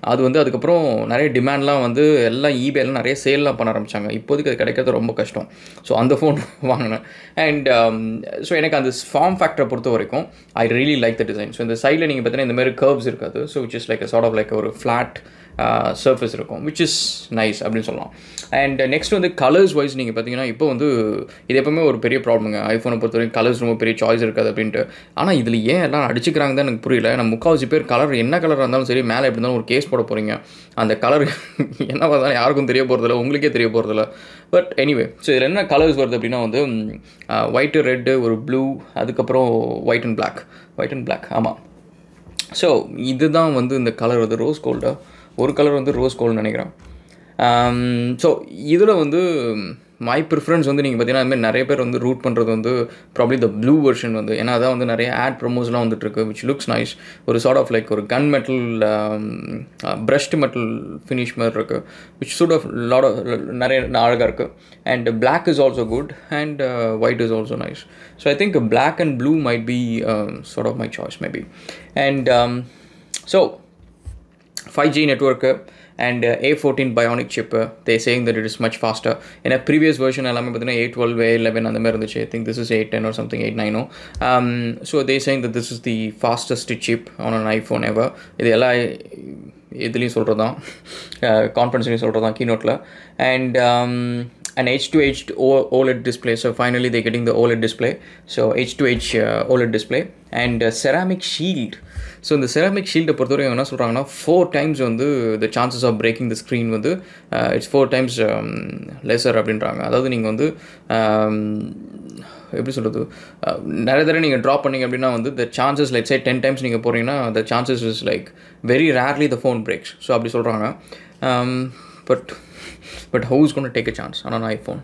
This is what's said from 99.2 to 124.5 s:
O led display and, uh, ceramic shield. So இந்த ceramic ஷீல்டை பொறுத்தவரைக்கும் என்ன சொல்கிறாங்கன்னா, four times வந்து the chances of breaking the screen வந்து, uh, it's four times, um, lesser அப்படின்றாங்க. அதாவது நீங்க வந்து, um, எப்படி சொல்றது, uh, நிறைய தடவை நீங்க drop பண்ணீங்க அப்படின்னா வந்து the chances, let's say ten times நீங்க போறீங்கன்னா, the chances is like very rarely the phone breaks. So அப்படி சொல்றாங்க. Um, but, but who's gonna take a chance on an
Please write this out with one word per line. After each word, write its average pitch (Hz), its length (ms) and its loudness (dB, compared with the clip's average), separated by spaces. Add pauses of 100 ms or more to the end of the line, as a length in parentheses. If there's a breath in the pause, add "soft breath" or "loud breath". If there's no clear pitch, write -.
O 127 60 4
led 120 140 2
display 123 320 -2 (280)
and, 120 320 -2
uh, 113 80 2 (120)
ceramic 180 400 0
shield. 151 520 -4 (460 loud breath)
So - 140 0
இந்த 135 200 0
ceramic 196 380 0
ஷீல்டை 165 240 2
பொறுத்தவரைக்கும் 135 380 0
என்ன 127 160 0
சொல்கிறாங்கன்னா, 123 340 -2 (220)
four 170 140 4 (140)
times 151 280 0
வந்து 120 240 0 (340)
the 110 80 0
chances 123 340 -2
of 120 120 4
breaking 113 340 -2
the 113 160 -4
screen 117 240 -2
வந்து, 113 240 -2 (400 loud breath)
uh, 120 180 0
it's - 220 -2
four 135 160 6
times, 127 300 0
um, 110 300 0 (540)
lesser 117 320 0
அப்படின்றாங்க. 110 460 -2
அதாவது 123 280 0
நீங்க 117 180 -2
வந்து, 113 200 0 (420 loud breath)
um, 107 480 2 (1120 loud breath)
எப்படி 127 200 -4
சொல்றது, 117 320 -4 (440 loud breath)
uh, - 160 -2
நிறைய 123 420 0
தடவை 160 160 2
நீங்க 143 160 2
drop 135 300 2
பண்ணீங்க 131 220 0
அப்படின்னா 127 240 0
வந்து 120 240 -2
the 120 120 -2 (100)
chances, 139 340 2
let's 117 200 0
say 135 60 2
ten 127 220 0
times 135 220 0
நீங்க 117 160 -2
போறீங்கன்னா, 117 400 0 (160)
the 110 180 0
chances 123 300 0
is 110 200 -4
like - 260 -2 (360 loud breath)
very 135 260 4
rarely 139 400 2
the 120 140 -2
phone 120 180 0
breaks. 92 360 -6
So - 160 -8
அப்படி 117 180 0
சொல்றாங்க. 113 360 0 (540 loud breath)
Um, 127 500 -2 (340 loud breath)
but, - 180 2 (880 loud breath)
but 120 120 0
who's 143 280 4
gonna 131 260 -6
take 113 100 -2
a 113 120 -6
chance - 240 -10
on - 80 -6
an 113 120 -4 (120)